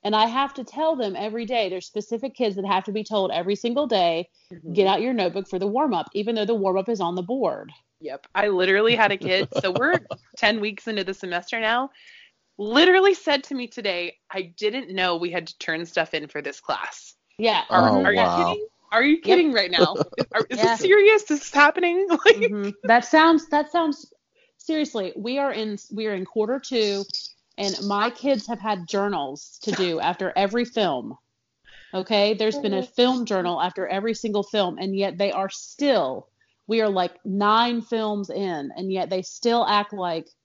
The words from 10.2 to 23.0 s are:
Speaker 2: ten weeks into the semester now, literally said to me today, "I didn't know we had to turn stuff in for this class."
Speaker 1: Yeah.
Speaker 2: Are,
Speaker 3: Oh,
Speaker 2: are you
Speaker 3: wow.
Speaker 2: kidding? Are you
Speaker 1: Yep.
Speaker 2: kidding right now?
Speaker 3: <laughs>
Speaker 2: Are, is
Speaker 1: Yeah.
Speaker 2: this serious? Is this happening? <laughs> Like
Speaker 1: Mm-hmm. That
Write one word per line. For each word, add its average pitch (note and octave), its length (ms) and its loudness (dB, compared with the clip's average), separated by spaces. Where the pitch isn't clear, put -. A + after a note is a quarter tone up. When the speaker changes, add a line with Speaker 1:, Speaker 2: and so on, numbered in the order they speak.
Speaker 2:
ten G#3+ 240 0
weeks G#3 260 -8
into G#3 160 -4
the F#3+ 120 -6
semester F3 440 -6
now, A#3+ 300 -2
literally F4+ 580 4
said C#4+ 300 -2
to C#4 100 -8
me B3 120 -6
today, F3+ 500 -6
"I F3+ 240 -8
didn't G#3 400 -4
know F3+ 220 0
we F3 140 -4
had E3+ 160 -6
to - 100 -18
turn E3 280 -6
stuff E3 280 -4
in D3+ 140 -6
for D3 140 -10
this - 200 -12
class." - 540 -8
Speaker 1:
Yeah. G#3+ 320 0
Speaker 2:
Are, F#3 200 6
Speaker 3:
Oh, C#3 160 4
Speaker 2:
are G3+ 80 4
you F#3+ 60 2
Speaker 3:
wow. F2 260 4
Speaker 2:
kidding? - 220 -2
Are A3+ 120 4
you D4 120 6
Speaker 1:
Yep. E4 80 -8
Speaker 2:
kidding F4 280 6
right G3 200 0
now? E3+ 240 4
Speaker 3:
<laughs> - 180 -4
Speaker 2:
Are, A3 160 0
is B3+ 100 -4
Speaker 1:
Yeah. A3+ 160 2
Speaker 2:
this - 60 -12
serious? G#4 420 6
Is D4 160 -2
this - 120 -14
happening? F4 560 4
<laughs> - 20 -8
Like E4+ 100 2
Speaker 1:
Mm-hmm. G4+ 320 -2
That A#3 220 6